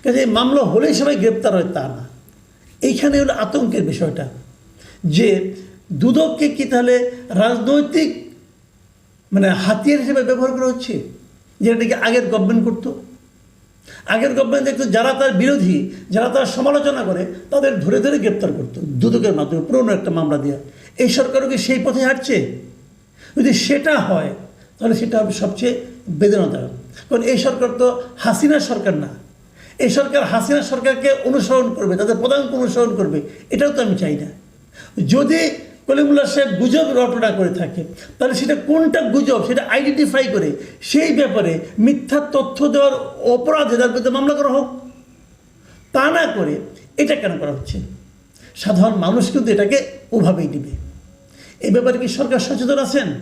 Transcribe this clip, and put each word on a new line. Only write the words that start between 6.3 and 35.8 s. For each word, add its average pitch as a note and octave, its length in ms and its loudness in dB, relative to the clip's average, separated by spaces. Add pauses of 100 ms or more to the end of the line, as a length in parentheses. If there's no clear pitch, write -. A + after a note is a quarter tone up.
কি C#4 160 -2
তাহলে B3 460 2 (180)
রাজনৈতিক, B3 840 2 (1200)
মানে G3 160 4
হাতিয়ার G#3+ 520 2
হিসেবে C4 220 0
ব্যবহার B3+ 300 0
করা B3+ 140 -2
হচ্ছে, B3 280 -4 (680)
যেটা A3+ 180 2
নাকি A3+ 160 0
আগের A3+ 320 0
গভর্নমেন্ট A3 380 2
করতো? - 380 -4 (1040)
আগের A3+ 280 0
গভর্নমেন্ট C4+ 300 0
দেখতো C4 200 -2
যারা A3+ 280 2
তার C4 200 2
বিরোধী, G3 580 2 (200)
যারা A3+ 180 0
তার C4+ 180 2
সমালোচনা C#4 560 0
করে, F3+ 240 -4 (240)
তাদের C4+ 300 0
ধরে E3 200 2
ধরে C#4+ 180 2
গ্রেপ্তার G3 340 0
করতো - 320 -8
দুদকের G3+ 480 2
মাধ্যমে D3+ 360 -2
পুরনো A#3+ 240 2
একটা F#3 180 -2
মামলা D#3 280 0
দিয়ে। C#3 200 -4 (400)
এই B3 100 2
সরকারও C4 400 0
কি B3+ 100 -2
সেই B3 260 -2
পথে C4 200 0
হাঁটছে? C4 320 0 (1000)
যদি B3+ 160 4
সেটা C#4+ 460 0
হয় E3+ 360 -2 (440)
তাহলে A3+ 160 0
সেটা A3+ 240 -2
হবে G3 140 0
সবচেয়ে A#3+ 540 -4 (220)
বেদনাদায়ক, F3 640 0 (380)
কারণ A#3 140 0
এই B3 160 2
সরকার B3+ 300 0 (100)
তো B3 240 0 (140)
হাসিনা D4 440 2
সরকার G3 340 -2
না। C#3+ 140 -4 (680)
এই B3+ 120 2
সরকার C#4 340 2
হাসিনা A#3+ 380 0
সরকারকে C4 480 0 (140)
অনুসরণ B3+ 500 2
করবে, F#3 220 0
তাদের G#3 260 0
পদাঙ্ক C4 320 0
অনুসরণ A#3+ 420 0
করবে, D3+ 260 -2 (280)
এটাও C#4+ 220 2
তো B3 100 0
আমি G3 140 0
চাই D3+ 200 -2
না। D3 120 -8 (800)
যদি D4 440 2 (360)